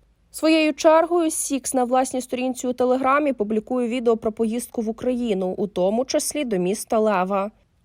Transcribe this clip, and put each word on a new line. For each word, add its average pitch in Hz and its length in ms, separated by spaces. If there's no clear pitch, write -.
Своєю 311 420
чергою 330 580
Сікс - 420
на 254 100
власній 254 380
сторінці 254 460
у 254 60
Телеграмі 262 600
публікує 220 540
відео 233 300
про 220 140
поїздку 226 500
в 214 80
Україну, 226 680
у 208 100
тому 196 380
числі 302 380
до 226 140
міста 196 420
Лева. 202 520